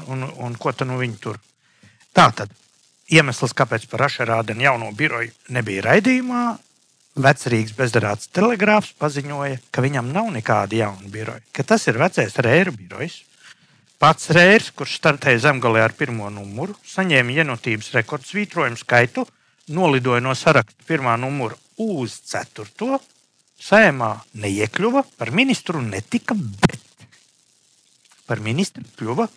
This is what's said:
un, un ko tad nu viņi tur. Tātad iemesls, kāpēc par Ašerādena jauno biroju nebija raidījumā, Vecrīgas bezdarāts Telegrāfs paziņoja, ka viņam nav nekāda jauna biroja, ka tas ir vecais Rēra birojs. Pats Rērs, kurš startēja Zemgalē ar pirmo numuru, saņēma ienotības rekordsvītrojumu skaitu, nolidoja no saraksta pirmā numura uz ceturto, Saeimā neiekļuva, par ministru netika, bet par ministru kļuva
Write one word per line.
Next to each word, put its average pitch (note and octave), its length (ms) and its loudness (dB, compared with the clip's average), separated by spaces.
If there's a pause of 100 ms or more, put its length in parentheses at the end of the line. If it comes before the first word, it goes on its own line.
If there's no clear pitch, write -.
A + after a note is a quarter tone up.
un, C3 160 -8
un B2 320 -10
ko C3 160 -4
tad D3+ 160 -4
nu B2+ 120 -4
viņi A#2+ 180 -6
tur. G#2+ 220 -12 (760)
Tātad A#2 360 6 (580)
iemesls, D3 440 2
kāpēc A#2 360 -2
par - 160 -2
Ašerādena A2+ 560 -2
jauno A#2 300 0
biroju A#2 400 -4 (160)
nebija G#2+ 340 -4
raidījumā, B3 600 2 (760)
Vecrīgas A#2+ 580 0
bezdarāts A2 540 -2
Telegrāfs G#3 640 2
paziņoja, C#3+ 720 -6
ka - 160 -4
viņam C3 320 -2
nav A3 180 -2
nekāda A2 460 -2
jauna G2+ 320 -4
biroja, A2 380 -12
ka - 160 -6
tas - 240 2
ir A#2 100 0
vecais C3+ 400 -2
Rēra D3+ 340 4
birojs. G#2+ 460 -12 (840)
Pats D3+ 280 4
Rērs, F3+ 420 6
kurš - 240 -10
startēja C#3 440 2
Zemgalē A#2+ 440 2
ar A2+ 100 2
pirmo A2+ 360 -6
numuru, G#2 520 -10
saņēma C3+ 520 0
ienotības B2 600 -4
rekordsvītrojumu C#3 840 -4
skaitu, B2 480 0 (440)
nolidoja C3+ 520 2
no C3 120 -2
saraksta C3+ 520 2
pirmā C3 320 0
numura B2+ 400 -4 (180)
uz F3 460 -4
ceturto, - 800 -8 (600)
Saeimā C#3 520 4 (180)
neiekļuva, A2 800 0
par - 200 -8
ministru F#3 500 0
netika, A2 520 -4
bet A#2 460 -2 (1400)
par - 160 -4
ministru A#2 420 -4 (120)
kļuva C#3 440 -4